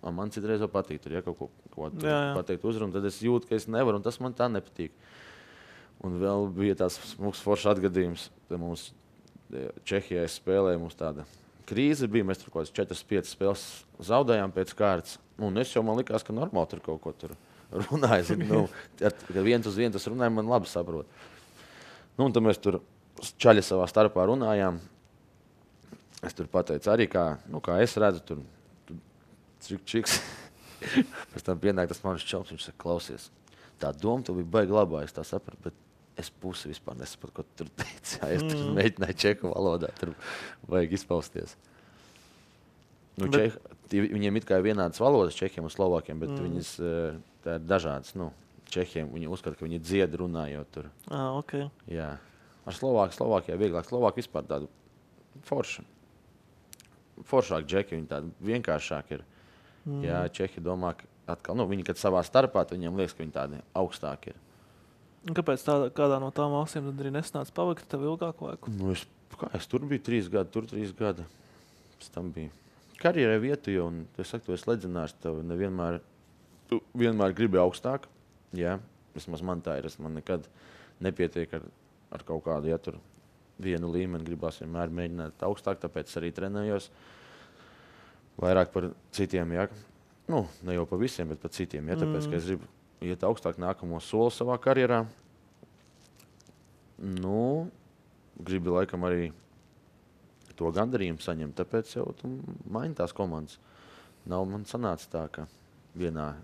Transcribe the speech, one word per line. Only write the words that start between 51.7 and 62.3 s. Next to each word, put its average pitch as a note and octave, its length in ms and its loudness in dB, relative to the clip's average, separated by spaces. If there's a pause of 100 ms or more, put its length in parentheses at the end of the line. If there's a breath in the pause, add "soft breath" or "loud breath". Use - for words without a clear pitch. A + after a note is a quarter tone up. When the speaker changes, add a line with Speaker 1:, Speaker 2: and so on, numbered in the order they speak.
Speaker 1:
Jā. D#2+ 300 -8 (500 loud breath)
Ar F#2 60 -8
Slovāku, A2 400 2
Slovākijā F#2 460 0
vieglāk. F2 260 2
Slovāki A#2+ 400 2
vispār D2+ 180 -6
tādu D2 260 -6 (720)
forši. - 420 -4 (1400)
Foršāk E2+ 420 2
džeki, F#2 280 0
viņi D#2+ 140 -6
tādi D2+ 220 -6 (120)
vienkāršāk E2+ 720 -2
ir. C#2+ 100 -8 (640 soft breath)
Speaker 2:
Mm. C#3+ 160 -4
Speaker 1:
Jā, F2 200 0 (100)
čehi F#2+ 280 -4
domā, F2+ 360 -2
ka - 80 -20 (240)
atkal, E2+ 260 -6
nu, A#2 140 0
viņi, G2 160 -2
kad G#2 120 -4
savā F#2 280 4
starpā, B2+ 420 6